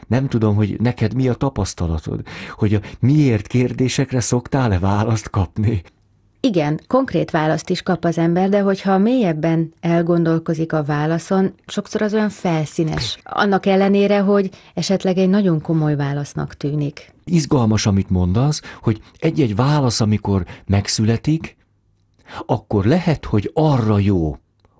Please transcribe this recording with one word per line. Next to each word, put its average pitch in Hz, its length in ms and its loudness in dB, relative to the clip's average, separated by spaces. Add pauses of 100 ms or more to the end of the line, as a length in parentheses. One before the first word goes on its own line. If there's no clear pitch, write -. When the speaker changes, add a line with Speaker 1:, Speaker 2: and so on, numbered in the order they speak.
Speaker 1:
nem 131 200 0
tudom, 107 280 2
hogy 104 240 0
neked 113 340 -2
mi 127 140 0
a 120 60 0
tapasztalatod, 92 880 -4 (340)
hogy 107 180 0
a 107 60 0 (200)
miért 131 480 2
kérdésekre 123 720 0
szoktál-e 120 600 0
választ 104 500 0
kapni? 104 520 -2 (580)
Speaker 2:
Igen, 160 480 0
konkrét 247 440 0
választ 156 380 0
is 180 120 -2
kap 175 240 -2
az 170 120 0
ember, 170 320 2
de 202 120 2
hogyha 196 360 0
mélyebben 165 800 0
elgondolkozik 165 960 0
a 156 100 0
válaszon, 165 720 0 (120)
sokszor - 360 -6
az 208 120 -2
olyan 214 160 0
felszínes. 156 960 -4
Annak 190 420 0
ellenére, 202 540 2
hogy 202 300 2 (240)
esetleg 180 440 -2
egy 190 120 2
nagyon 185 320 2
komoly 156 340 0
válasznak 143 580 -6
tűnik. 147 600 -6 (100)
Speaker 1:
Izgalmas, 131 600 2
amit 98 240 2
mondasz, 95 520 2 (200)
hogy 110 200 -2 (180)
egy-egy 147 360 0
válasz, 131 460 0
amikor 101 440 0 (200)
megszületik, 113 920 0 (880)
akkor 107 400 -2
lehet, 160 400 0
hogy - 280 -2
arra 120 460 2
jó, 92 380 0 (420)